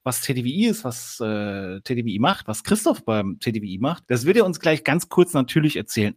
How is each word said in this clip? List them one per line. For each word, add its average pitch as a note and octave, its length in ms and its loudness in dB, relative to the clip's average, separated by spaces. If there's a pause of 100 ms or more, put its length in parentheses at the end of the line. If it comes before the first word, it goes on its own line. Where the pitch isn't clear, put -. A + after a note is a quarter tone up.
was B2+ 180 -2
T - 120 -2
T B2 80 -2
V A#2+ 60 -4
E F3 180 2
ist, A3 180 0
was, - 380 -10
äh, G2+ 600 -4
T B2+ 140 -4
T A#2+ 80 0
V A#2 40 -4
E G2+ 120 -2
macht, E3 280 0
was G#2+ 160 -6
Christoph A3 420 0
beim G#2 340 0
T A#2 140 -2
T A2 60 -4
V G#2 60 -6
E F#2+ 120 -8
macht, C#3 300 -4
das B2 180 0
wird F#3+ 120 6
er A3+ 80 6
uns F3 140 -2
gleich D#3 240 2
ganz D#3+ 240 0
kurz - 260 4
natürlich D3 440 2
erzählen. G#2 400 -2